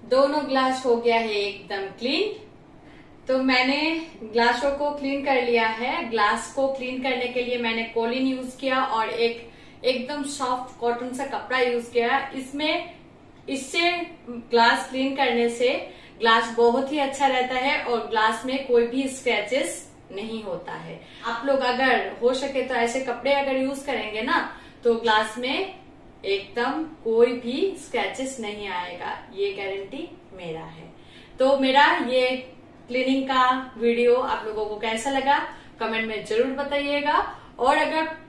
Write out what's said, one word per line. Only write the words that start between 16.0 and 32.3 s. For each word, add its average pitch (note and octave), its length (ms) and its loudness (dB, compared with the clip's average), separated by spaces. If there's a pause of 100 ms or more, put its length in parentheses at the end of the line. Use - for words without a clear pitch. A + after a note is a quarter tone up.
glass A3+ 360 4
बहुत B3 360 4
ही D4+ 60 -2
अच्छा C4+ 280 2
रहता B3+ 300 2
है C#4+ 260 0
और A3+ 260 -2
glass A3 380 2
में C4+ 200 -2
कोई A#3 200 6
भी C4 220 0
scratches A#3 760 -2 (280)
नहीं A3 300 -8
होता F3+ 320 -8
है। E3 260 -14 (260)
आप A#3 200 -4
लोग C4+ 160 4
अगर B3 480 2 (120)
हो B3+ 120 4
सके C4+ 280 -2
तो B3+ 140 -2
ऐसे A#3 260 2
कपड़े C4 320 0
अगर C4+ 220 2
यूज C4+ 280 0
करेंगे G#3+ 380 -4
ना, D#4 160 0 (460)
तो A#3 120 6
glass A3 420 2
में D#4 360 -4 (500)
एकदम A#3+ 580 -2 (220)
कोई A#3 300 6
भी C#4+ 440 -2
scratches A3+ 640 -4
नहीं G#3 280 -8
आएगा, F#3 480 -8 (180)
ये G3 180 0
guarantee G3 560 -8 (260)
मेरा E3 260 -10
है। D#3+ 320 -16 (480)
तो C4+ 180 6
मेरा C4+ 260 6 (220)
ये B3+ 220 2 (600)